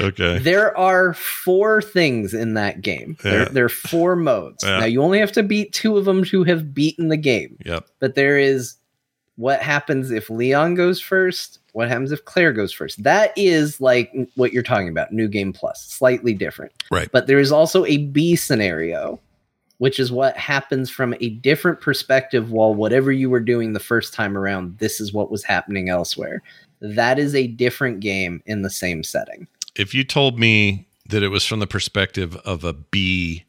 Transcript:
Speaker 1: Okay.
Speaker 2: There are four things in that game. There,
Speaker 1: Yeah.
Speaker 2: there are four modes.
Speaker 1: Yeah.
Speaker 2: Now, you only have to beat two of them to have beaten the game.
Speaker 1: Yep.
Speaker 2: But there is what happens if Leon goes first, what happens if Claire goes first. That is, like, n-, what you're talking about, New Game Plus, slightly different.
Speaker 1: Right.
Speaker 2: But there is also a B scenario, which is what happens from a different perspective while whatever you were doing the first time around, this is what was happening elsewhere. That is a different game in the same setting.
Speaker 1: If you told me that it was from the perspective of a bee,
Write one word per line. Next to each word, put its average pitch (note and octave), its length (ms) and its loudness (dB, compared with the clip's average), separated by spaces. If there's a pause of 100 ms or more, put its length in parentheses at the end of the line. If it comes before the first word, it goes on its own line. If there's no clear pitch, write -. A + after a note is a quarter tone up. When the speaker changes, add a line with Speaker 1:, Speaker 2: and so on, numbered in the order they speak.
Speaker 1:
Okay. F#2 380 0
Speaker 2:
There F#3+ 400 2
are F#3 340 2
four G#3 720 0
things C3 500 0
in A2+ 220 -2
that G2+ 260 -2
game. F2 420 -6
There, G2+ 200 2
Speaker 1:
Yeah. - 80 0
Speaker 2:
there C3 160 4
are - 20 -2
four F3 480 0
modes. A#2 480 -2
Speaker 1:
Yeah. G2 160 2
Speaker 2:
Now, A2+ 60 2
you A#2+ 160 2
only F#3+ 160 4
have G3+ 140 0
to A#3 100 2
beat G#3 320 0
two A3 240 2
of G3 80 2
them F#3+ 180 4
to F#3 200 2
have D#3+ 280 0
beaten D#3 360 0
the D#3 100 2
game. B2+ 480 0
Speaker 1:
Yep. E2 200 -6 (140)
Speaker 2:
But C3+ 140 -2
there C#3+ 240 2
is C3+ 380 0 (580)
what C3 260 0
happens C3+ 500 -2
if A2 200 -4
Leon C#3 460 2
goes F3+ 220 2
first, - 600 -2 (140)
what A#2 160 -2
happens C3 220 -2
if D3 140 -6
Claire E3+ 300 2
goes G2+ 180 -2
first. - 300 -10
That G3 340 4
is, D#3+ 460 2
like, B2 320 4
n-, B2+ 220 -4
what B2 180 2
you're B2 80 2
talking G#2 260 0
about, D#2+ 240 -4
New A2 160 0
Game G2 240 -4
Plus, - 320 -10
slightly A#2+ 480 2
different. F2 400 -6 (180)
Speaker 1:
Right. E2 220 0
Speaker 2:
But B2+ 140 2
there C#3 120 6
is C#3 140 4
also D#3+ 320 4
a C#3+ 140 2
B D3 360 2
scenario, E2+ 840 -2 (580)
which C3 220 0
is B2 100 0
what C3 280 0
happens C3+ 500 -2
from B2 320 -4
a A#2+ 80 -4
different C#3 540 0
perspective C3 680 0
while A2 240 4
whatever B2 380 2
you C3 160 0
were B2 120 2
doing A2+ 340 0
the G2+ 40 -4
first - 360 -2
time G2 240 -4
around, G2 400 -4
this A2 240 -4
is G2+ 100 -8
what G#2 180 -2
was G2+ 140 -6
happening F#2 460 -4
elsewhere. - 520 -4 (380)
That A#2 380 0
is C#3+ 160 -2
a C3+ 120 2
different A#2+ 540 -2
game F#2+ 460 -4
in G#2 160 -4
the F#2 80 -4
same E2+ 340 -4
setting. - 420 -8 (280)
Speaker 1:
If G2+ 180 -4
you C3 100 0
told C3 380 0
me G#2+ 460 2 (240)
that G#2+ 120 0
it G2 60 0
was G2+ 160 -2
from A2+ 160 -4
the G2 60 -2
perspective F#2 720 -4
of F2 280 -8
a E2+ 80 -4
bee, F2 760 -2